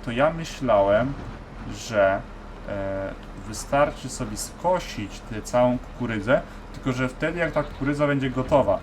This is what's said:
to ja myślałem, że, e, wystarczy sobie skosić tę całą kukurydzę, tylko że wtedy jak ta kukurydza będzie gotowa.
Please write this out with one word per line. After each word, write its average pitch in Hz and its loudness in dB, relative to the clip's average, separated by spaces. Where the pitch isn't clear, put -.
to 120 -4
ja 143 4
myślałem, 120 4
że, 101 4
e, 98 -4
wystarczy 139 0
sobie 107 -6
skosić - -2
tę 107 -6
całą 123 4
kukurydzę, 113 0
tylko - -4
że 127 0
wtedy 160 -2
jak 160 0
ta 151 0
kukurydza 143 0
będzie 135 2
gotowa. 123 4